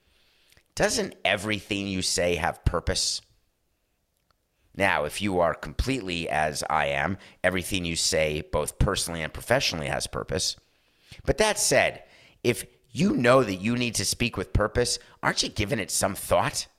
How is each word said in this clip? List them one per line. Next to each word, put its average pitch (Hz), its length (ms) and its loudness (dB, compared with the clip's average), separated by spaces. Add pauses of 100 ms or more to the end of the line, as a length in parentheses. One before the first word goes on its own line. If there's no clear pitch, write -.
(760)
doesn't 202 480 -2
everything 101 640 0
you 95 140 -2
say 90 360 2
have 80 280 -2
purpose? - 560 -2 (1500)
Now, 87 300 2
if 76 160 -6
you 95 180 0
are 82 140 4
completely 90 760 -4
as 76 400 0
I 76 160 2
am, 71 320 0 (260)
everything 90 400 0
you 85 100 -2
say, 78 460 0
both - 380 -4
personally 87 420 0
and 76 140 -6
professionally, 90 540 0
has 67 180 -2
purpose. - 500 -4 (680)
But - 100 0
that 214 220 2
said, 101 460 2 (380)
if 117 220 0 (260)
you 165 240 0
know 131 300 6
that 98 120 -2
you 113 200 -2
need 120 200 -2
to 101 100 -2
speak - 320 -2
with - 160 -2
purpose, 107 440 0 (240)
aren't - 200 0
you - 80 -6
giving 104 280 -2
it 92 120 -6
some 98 240 0
thought? - 540 0 (100)